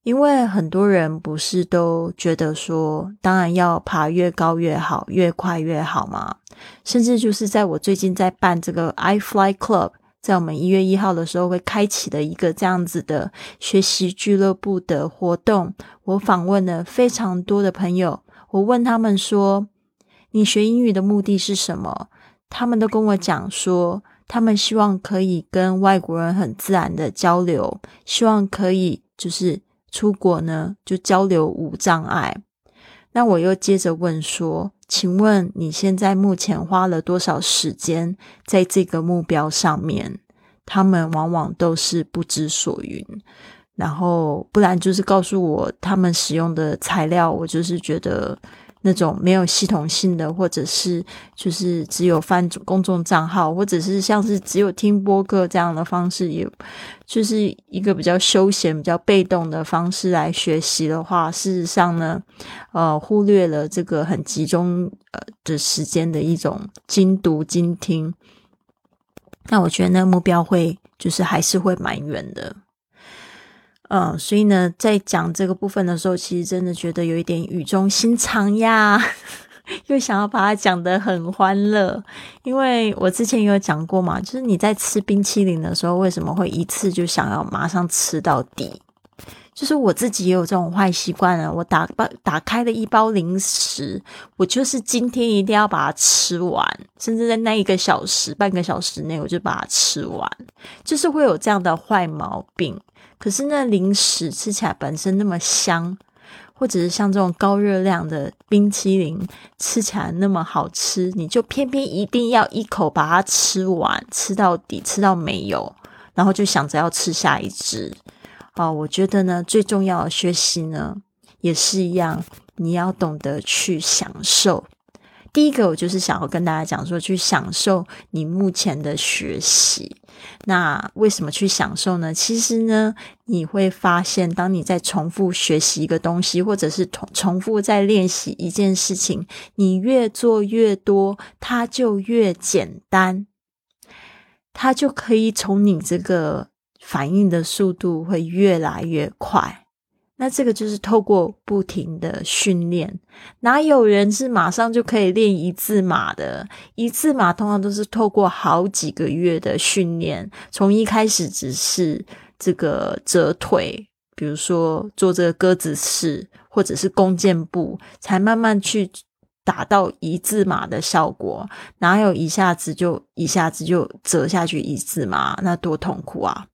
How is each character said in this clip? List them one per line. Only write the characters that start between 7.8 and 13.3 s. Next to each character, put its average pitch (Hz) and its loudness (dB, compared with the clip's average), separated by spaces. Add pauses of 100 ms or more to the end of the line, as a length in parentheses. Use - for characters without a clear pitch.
近 185 -2
在 185 2
办 180 0
这 170 -6
个 170 -2
iFly 196 0
Club， 175 0 (300)
在 202 0
我 180 2
们 156 -4
一 175 -2
月 190 4
一 190 2
号 196 0
的 165 -2
时 165 -4
候 180 0
会 180 0
开 208 0
启 - -6
的 151 -2
一 156 -4
个 175 0
这 190 -4
样 185 0
子 170 -6
的 156 -4 (280)